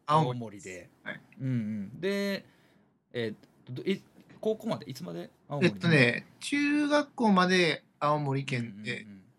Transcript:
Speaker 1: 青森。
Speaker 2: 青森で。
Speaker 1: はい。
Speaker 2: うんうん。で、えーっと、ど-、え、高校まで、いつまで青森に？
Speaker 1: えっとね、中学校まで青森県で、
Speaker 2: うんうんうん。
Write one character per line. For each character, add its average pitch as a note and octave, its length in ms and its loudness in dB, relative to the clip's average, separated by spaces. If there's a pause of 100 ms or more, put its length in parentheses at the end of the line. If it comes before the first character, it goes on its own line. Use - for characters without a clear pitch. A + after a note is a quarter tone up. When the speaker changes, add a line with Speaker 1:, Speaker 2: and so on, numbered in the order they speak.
Speaker 1:
青 D#3 200 2
森。 - 40 0
Speaker 2:
青 B2 60 -4
森 G#2 260 -12
で。 F2+ 280 -14 (140)
Speaker 1:
は - 100 -10
い。 - 80 -14 (200)
Speaker 2:
う - 20 -8
ん C3 40 -4
う - 20 -2 (460)
ん。 D#3+ 40 -16
で、 F#3 460 -4 (680)
え A#2 160 -4
ー G#2 40 -8
っ - 20 -12 (300)
と、 B2+ 160 -12
ど-、 - 60 -14
え、 G3 120 -2 (420)
高 A3 160 -2
校 A3 100 -10
ま D#3 100 -2
で、 G2 100 -12
い C3+ 60 -12
つ - 100 -12
ま F3 100 -10
で - 180 -12 (160)
青 C#3+ 120 -6
森 E3+ 100 4
に？ G#3 60 -2
Speaker 1:
え - 20 -12
っ F#3 40 -8
と F3 60 0
ね、 B2 400 4 (140)
中 C#4+ 460 2
学 D4 280 2
校 A3 160 4
ま F#3 160 6
で F3 360 4 (160)
青 D3+ 200 2
森 C#3 260 -2
県 A#2 380 -4
で、 A#2+ 180 -8
Speaker 2:
う A2 40 -18
ん - 20 -18
う - 20 -18
ん G2+ 40 -16
う - 20 -16
ん。 F#2+ 60 -20 (180)